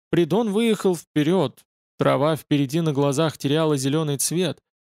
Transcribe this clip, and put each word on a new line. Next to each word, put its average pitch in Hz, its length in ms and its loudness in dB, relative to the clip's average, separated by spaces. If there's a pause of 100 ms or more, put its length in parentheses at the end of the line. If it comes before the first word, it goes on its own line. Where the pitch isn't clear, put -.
(120)
Придон 175 400 0
выехал 208 440 0
вперед. 151 680 -2 (320)
Трава 139 380 2
впереди 143 460 -2
на 160 120 -2
глазах 143 440 0
теряла 151 400 0
зеленый 143 400 -2
цвет, 160 420 -4 (280)